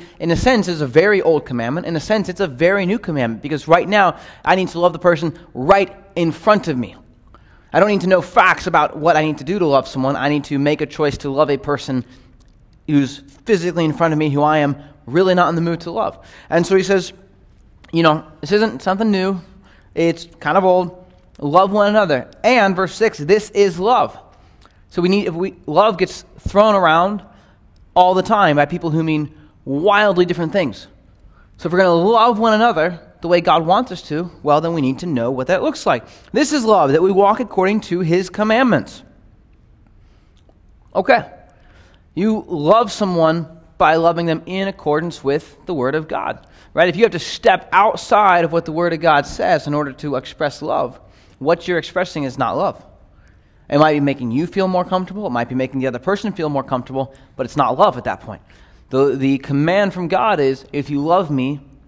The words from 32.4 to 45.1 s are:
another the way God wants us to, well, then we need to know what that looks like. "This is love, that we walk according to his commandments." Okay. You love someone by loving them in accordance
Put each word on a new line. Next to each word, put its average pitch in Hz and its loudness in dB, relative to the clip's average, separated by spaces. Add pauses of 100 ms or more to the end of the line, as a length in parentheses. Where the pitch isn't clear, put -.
another 180 0 (180)
the 170 -8
way 175 4
God 165 2
wants 208 2
us 175 -12
to, 165 -6 (120)
well, 147 4
then 165 -2
we 165 -2
need 135 -2
to 175 -10
know 123 -2
what 131 -4
that 180 0
looks 285 -4
like. 135 0 (260)
"This 285 0
is 269 0
love, 175 4
that 160 2
we 190 2
walk 202 2
according 202 -2
to 175 -6
his 180 0
commandments." 220 0 (1900)
Okay. - 2 (880)
You 220 -2
love 196 2
someone 165 -2 (200)
by 160 4
loving 170 2
them 165 -2
in 190 -6
accordance 160 -4